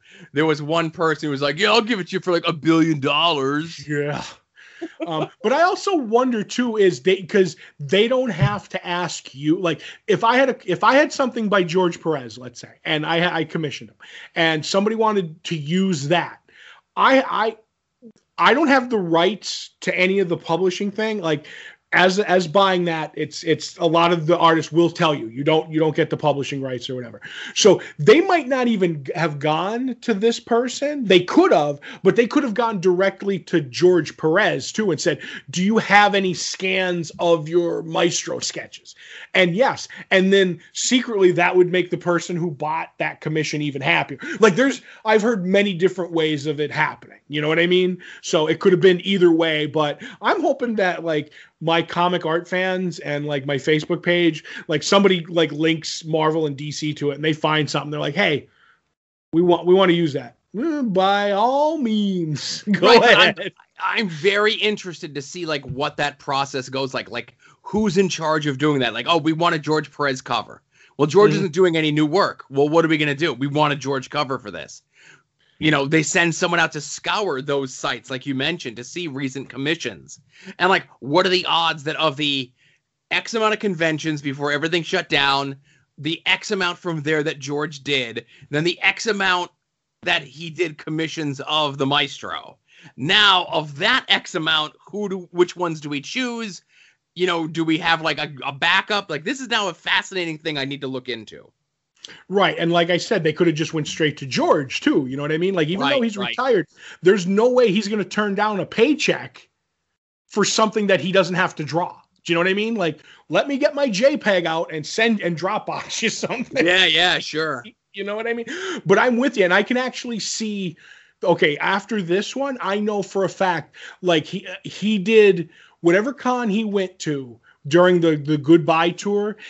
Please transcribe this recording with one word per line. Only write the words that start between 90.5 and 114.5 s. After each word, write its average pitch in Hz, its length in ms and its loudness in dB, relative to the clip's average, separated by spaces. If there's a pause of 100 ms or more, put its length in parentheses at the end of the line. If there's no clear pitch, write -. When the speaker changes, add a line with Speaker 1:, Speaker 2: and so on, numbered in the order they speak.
Speaker 1:
commissions 156 640 -6
of 147 360 -4
the 143 80 -2
Maestro. 135 720 -4 (400)
Now, 190 540 2
of 151 260 -4
that 226 320 -2
X 190 240 -2
amount, 156 400 -2 (100)
who 202 260 -8
do, 185 200 -10
which 175 260 0
ones 165 240 -6
do 147 100 -12
we 143 120 -6
choose? 233 640 -8 (500)
You 180 140 -2
know, 170 200 -2
do 165 160 -4
we 160 140 2
have, 165 240 0
like, 156 160 -2
a, 151 160 -8 (100)
a 135 80 -6
backup? 185 600 0
Like, 160 140 -8
this 262 140 -6
is 254 100 -12
now 214 180 -2
a 165 80 -6
fascinating 180 640 -4
thing 156 180 -6
I 135 80 -4
need 135 160 -8
to 139 60 -8
look 131 200 -8
into. 107 440 -14 (800)
Speaker 2:
Right, 180 280 2
and 170 140 0
like 170 180 2
I 175 80 2
said, 170 260 -2
they 156 80 2
could 170 140 0
have 160 100 2
just 156 200 -4
went 151 120 -4
straight 156 300 -2
to 143 80 -12
George, 151 560 0
too, 208 240 2
you 127 100 -6
know 143 60 -6
what 147 100 -4
I 156 60 0
mean? 185 160 0
Like, 160 140 0
even 180 140 -4
Speaker 1:
Right, 277 100 2
Speaker 2:
though 277 100 2
he's 226 160 -2
Speaker 1:
right. 196 120 -4
Speaker 2:
retired, 240 380 0 (360)
there's 180 240 4
no 208 200 2
way 247 240 4
he's 202 160 0
gonna 208 160 -4
turn 208 300 -2
down 208 260 -2
a 151 60 -4
paycheck 214 800 0 (800)
for - 180 0
something 214 440 2
that 190 120 4
he 180 120 -2
doesn't 180 240 2
have 175 220 0
to 156 60 -6
draw. 160 320 -4 (280)
Do - 100 -2
you - 20 2
know 165 40 2
what 175 80 2
I 190 80 0
mean? 220 180 -2
Like, 170 280 -4 (280)
"Let 214 180 2
me 277 100 -2
get 294 180 0
my 285 120 0
J 247 300 2
peg 185 300 0
out 165 260 -4